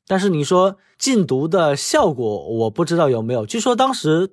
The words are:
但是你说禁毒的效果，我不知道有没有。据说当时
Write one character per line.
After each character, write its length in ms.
但 120
是 120
你 120
说 340
禁 280
毒 200
的 300
效 340
果， 380
我 220
不 160
知 100
道 140
有 100
没 140
有。 100
据 160
说 160
当 160
时 400